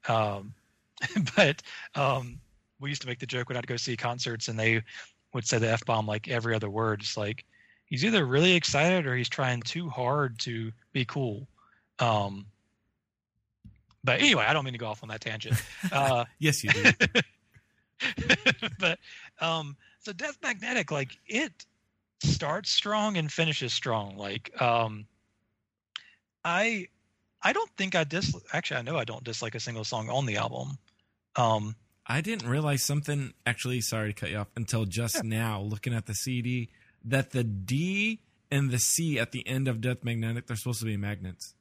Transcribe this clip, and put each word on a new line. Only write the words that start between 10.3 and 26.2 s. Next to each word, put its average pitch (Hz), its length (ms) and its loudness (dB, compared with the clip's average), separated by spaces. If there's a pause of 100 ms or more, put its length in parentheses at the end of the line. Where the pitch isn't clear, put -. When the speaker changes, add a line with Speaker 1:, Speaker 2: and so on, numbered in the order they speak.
Speaker 1:
to 113 340 -4 (180)
be 131 140 0
cool. 127 420 -4 (520)
Um, 101 520 0 (1500)
but 131 160 4
anyway, 220 260 6
I 127 80 4
don't 151 120 2
mean 127 80 -6
to 117 60 -8
go 117 80 -6
off 104 160 -8
on 110 60 -14
that 110 120 -8
tangent. 110 400 -2 (200)
Speaker 2:
<laughs> 180 100 -2
Speaker 1:
Uh, 135 340 4 (140)
Speaker 2:
Yes, 147 240 2
you 104 80 0
do. - 220 6 (1040)
Speaker 1:
<laughs> - 800 0
but, 180 200 0 (400)
um, 160 380 -2 (220)
so 208 140 -10
Death 277 280 -6
Magnetic, 233 500 -2
like, 139 260 -4 (100)
it 247 380 -4 (580)
starts 165 480 2
strong 208 460 2
and 156 140 0
finishes 151 420 0
strong. 104 440 -2
Like, 101 440 -8
um, 113 460 2 (1400)